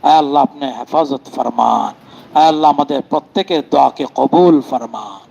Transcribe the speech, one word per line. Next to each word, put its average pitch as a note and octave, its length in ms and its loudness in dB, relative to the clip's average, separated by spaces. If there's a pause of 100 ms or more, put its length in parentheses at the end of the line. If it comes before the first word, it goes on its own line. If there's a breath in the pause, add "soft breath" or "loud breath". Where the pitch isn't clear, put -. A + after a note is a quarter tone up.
আয় D3+ 160 4
আল্লাহ, C#3+ 240 0
আপনি C#3 240 -4 (120)
হেফাজত C#3 460 -4 (100)
ফরমান। A#2 560 -2 (440 loud breath)
আয় D#3 140 4
আল্লাহ, D#3 220 2
আমাদের C#3+ 300 -2 (100)
প্রত্যেকের D#3 600 -4
দোয়াকে C3+ 340 0 (100)
কবুল D#3+ 460 2
ফরমান। A#2 600 -10 (100)